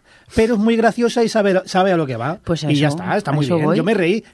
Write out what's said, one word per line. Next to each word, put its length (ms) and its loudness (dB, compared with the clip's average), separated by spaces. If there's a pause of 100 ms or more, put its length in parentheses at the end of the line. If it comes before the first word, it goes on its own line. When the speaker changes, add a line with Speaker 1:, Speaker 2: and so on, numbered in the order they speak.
(340)
Speaker 1:
pero 200 2
es 60 0
muy 160 2
graciosa 460 0
y 60 2
sabe, 380 0
sabe 260 2
a 40 2
lo 80 0
que 120 -6
va. 260 -6
Speaker 2:
Pues 220 -4
Speaker 1:
Y 100 0
ya 140 2
Speaker 2:
eso, 80 -2
Speaker 1:
está, 200 -4
está 140 -4
Speaker 2:
a 40 0
Speaker 1:
muy 100 0
Speaker 2:
eso 100 0
Speaker 1:
bien. 140 0
Speaker 2:
voy. 80 2
Speaker 1:
Yo 80 0
me 100 0
reí, 400 0